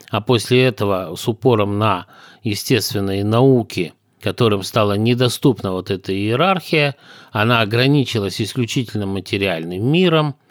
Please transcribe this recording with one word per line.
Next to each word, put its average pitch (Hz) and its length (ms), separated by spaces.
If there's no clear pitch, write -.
а 104 100
после 123 440
этого 95 500
с - 140
упором 107 500
на 101 280
естественные 101 800
науки – 110 680
которым 104 420
стала 104 320
недоступна 117 800
вот 92 180
эта 95 240
иерархия, 143 800
она 113 300
ограничилась 117 800
исключительно 113 640
материальным 95 800
миром. 156 520